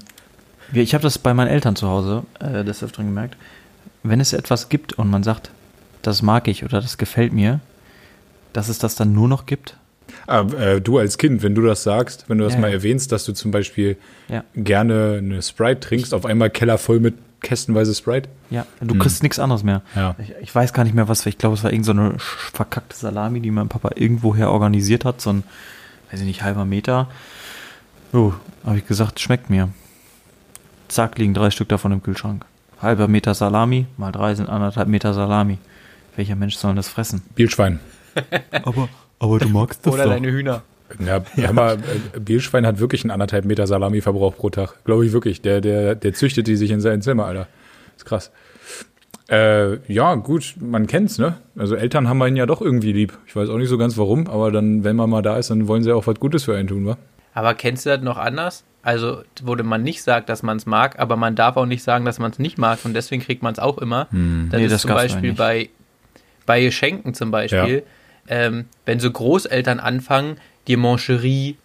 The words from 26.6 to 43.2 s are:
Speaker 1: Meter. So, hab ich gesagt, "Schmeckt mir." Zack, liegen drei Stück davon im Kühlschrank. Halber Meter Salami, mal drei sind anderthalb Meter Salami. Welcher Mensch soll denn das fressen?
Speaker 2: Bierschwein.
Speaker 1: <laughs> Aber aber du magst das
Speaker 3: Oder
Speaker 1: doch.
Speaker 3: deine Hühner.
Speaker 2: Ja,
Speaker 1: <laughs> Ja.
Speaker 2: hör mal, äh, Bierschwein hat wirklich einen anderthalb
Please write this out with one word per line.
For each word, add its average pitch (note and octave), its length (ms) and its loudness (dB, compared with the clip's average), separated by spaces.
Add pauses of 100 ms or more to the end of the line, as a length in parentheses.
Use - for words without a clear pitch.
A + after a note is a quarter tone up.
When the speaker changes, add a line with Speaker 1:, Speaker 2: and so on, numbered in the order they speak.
Speaker 1:
Meter. B2+ 440 0 (1040)
So, A2 220 4 (300)
hab G#2+ 120 0
ich G2+ 100 -4
gesagt, G#2+ 340 -2
"Schmeckt B2 300 0
mir." F#2+ 180 2 (1200)
Zack, A2+ 300 -2
liegen G#2 160 2
drei G#2 160 2
Stück - 180 -4
davon G2+ 240 0
im G2 100 -2
Kühlschrank. G2+ 420 -6 (380)
Halber G#2+ 260 2
Meter G#2 260 4
Salami, A#2 520 0 (100)
mal G2 140 -6
drei G#2 240 -2
sind G2+ 140 -4
anderthalb G2+ 400 -2
Meter G#2 260 2
Salami. G2+ 440 0 (580)
Welcher G2+ 180 -4
Mensch G2+ 220 -4
soll G2+ 140 -2
denn G2 60 0
das F#2+ 120 -4
fressen? G#2+ 340 -6 (140)
Speaker 2:
Bierschwein. G2+ 420 2 (380)
Speaker 1:
<laughs> - 480 -6
Aber B2 240 -2 (320)
aber A2 180 4
du A#2+ 100 2
magst G#2 380 0
das C#3+ 80 2
Speaker 3:
Oder C#3 100 2
Speaker 1:
doch. B2+ 80 4
Speaker 3:
deine B2+ 200 0
Hühner. C3+ 300 -4 (360)
Speaker 2:
Ja, F#2+ 200 0 (120)
Speaker 1:
<laughs> - 60 -8
Ja. B2+ 100 0
Speaker 2:
hör G2 60 2
mal, A2+ 260 4 (360)
äh, - 40 -10
Bierschwein A2+ 480 0
hat G#2+ 140 0
wirklich A#2+ 240 0
einen A2+ 80 -2
anderthalb G2+ 320 -2